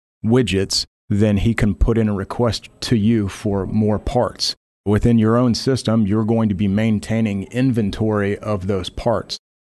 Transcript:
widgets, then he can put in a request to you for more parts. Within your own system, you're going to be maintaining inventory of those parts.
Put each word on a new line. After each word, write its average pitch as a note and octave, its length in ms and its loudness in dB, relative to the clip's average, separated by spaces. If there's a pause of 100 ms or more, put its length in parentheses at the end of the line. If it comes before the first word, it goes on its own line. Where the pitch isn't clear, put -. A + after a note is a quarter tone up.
(240)
widgets, G2+ 640 0 (220)
then G#2 300 2
he A#2 140 2
can G#2 220 0
put A2+ 240 2
in A2 100 2
a G#2 60 -2
request G2+ 560 -4 (120)
to B2 140 0
you G#2+ 320 2
for G2 380 -4
more G#2+ 320 0
parts. - 580 -2 (300)
Within A2 320 4
your A2 180 4
own B2 180 2
system, A2+ 520 0
you're A2 180 0
going A2+ 240 0
to G2+ 60 0
be G2+ 140 -2
maintaining G#2+ 760 -2
inventory G#2+ 920 -2
of G2 300 -6
those F#2+ 200 -4
parts. - 500 -4 (280)